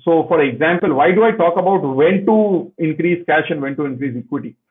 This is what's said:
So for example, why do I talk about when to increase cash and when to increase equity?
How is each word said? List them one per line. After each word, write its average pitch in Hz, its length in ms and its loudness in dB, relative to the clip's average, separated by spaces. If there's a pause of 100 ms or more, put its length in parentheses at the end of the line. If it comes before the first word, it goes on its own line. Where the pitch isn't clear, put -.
So 160 240 2
for 165 140 2
example, 151 520 0
why 156 200 2
do 214 100 4
I 226 80 4
talk 175 260 0
about 185 220 2
when 151 480 0
to 208 500 0
increase 165 480 -2
cash 156 240 0
and 160 100 -4
when 139 160 -6
to 147 100 -4
increase 131 300 -6
equity? 123 400 -8 (160)